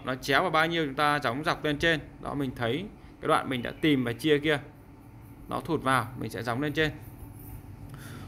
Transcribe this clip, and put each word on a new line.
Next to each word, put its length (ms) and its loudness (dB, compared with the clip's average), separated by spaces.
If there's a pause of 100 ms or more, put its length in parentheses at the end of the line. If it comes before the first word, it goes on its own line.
nó 100 -2
chéo 280 2
vào 80 2
bao 160 4
nhiêu 200 2
chúng 80 -6
ta 240 4
gióng 260 -2
dọc 200 0
lên 140 2
trên. 220 4 (220)
Đó, 120 -4
mình 220 -2
thấy 280 0 (360)
cái 80 -4
đoạn 200 4
mình 140 -2
đã 180 -4
tìm 240 6
và 80 0
chia 260 4
kia 200 2 (880)
nó 120 -4
thụt 220 -2
vào, 260 2 (100)
mình 120 -4
sẽ 120 -6
gióng 200 -2
lên 100 -2
trên. 180 2 (1400)